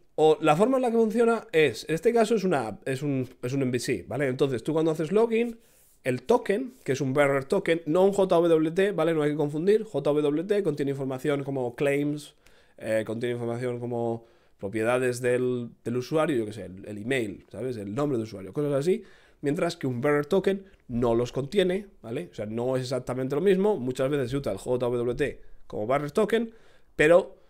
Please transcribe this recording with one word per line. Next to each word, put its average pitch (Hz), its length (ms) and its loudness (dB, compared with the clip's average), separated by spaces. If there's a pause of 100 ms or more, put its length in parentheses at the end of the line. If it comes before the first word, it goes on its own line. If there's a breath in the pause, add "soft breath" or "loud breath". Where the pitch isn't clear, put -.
(160)
O 156 260 6
la 151 140 6
forma 240 220 4
en 254 60 0
la 240 80 0
que 226 60 2
funciona 226 540 2
es, 151 360 2
en 156 80 -2
este 220 180 2
caso 233 220 4
es 190 80 0
una 147 240 0
app, 104 200 -10
es 131 140 -4
un, 135 280 -2 (120)
es 123 120 -6
un 139 80 0
M 127 100 0
V 123 80 0
C, 107 280 -4
¿vale? 127 200 -2
Entonces 131 340 0
tú 156 120 -4
cuando 160 180 2
haces 156 200 -4
login, 226 460 0 (460 soft breath)
el 127 200 -2
token, 202 500 0 (100)
que - 80 -4
es 131 100 -2
un 131 120 -2
bearer 139 320 2
token, 175 400 0
no 170 180 4
un 196 80 6
J 190 240 2
W 165 360 4
T, 190 200 0
¿vale? 165 220 2
No 156 100 0
hay 151 80 2
que 147 60 -2
confundir, 156 460 2
J 147 280 -2
W 147 320 2
T 202 200 0
contiene 143 280 -2
información 139 520 -4
como 135 320 -4
claims, 147 600 -2 (420 soft breath)
eh, 110 280 -2
contiene 117 280 -4
información 120 460 -4
como 117 460 -4 (320 soft breath)
propiedades 120 640 -2
del, 123 480 0 (140)
del 123 140 -4
usuario, 156 400 0
yo 113 80 0
qué 101 80 -10
sé, 101 120 -12
el, 92 200 -16
el 107 120 -10
email, 110 540 -4
¿sabes? 117 260 -8
El 101 180 -8
nombre 143 220 0
de 110 80 -2
usuario, 95 280 -12
cosas 147 200 -2
así. 175 300 0 (360 loud breath)
Mientras 165 360 -2
que - 120 -6
un 120 140 -4
bearer 147 260 0
token 196 380 0 (220 loud breath)
no 117 280 2
los 120 160 0
contiene, 185 560 0 (160)
¿vale? 131 280 -8
O - 40 -20
sea, 110 100 -6
no 117 300 -2
es 131 80 -2
exactamente 127 500 -4
lo 147 80 0
mismo. 196 360 4
Muchas 131 320 -2
veces 143 200 -2
se 135 80 -4
usa 139 140 -4
el 98 80 -6
J 123 260 -2
W 120 300 0
T 127 260 -4 (240 soft breath)
como 107 220 -6
bearer 147 240 0
token, 226 420 0 (420 loud breath)
pero 165 420 6 (120)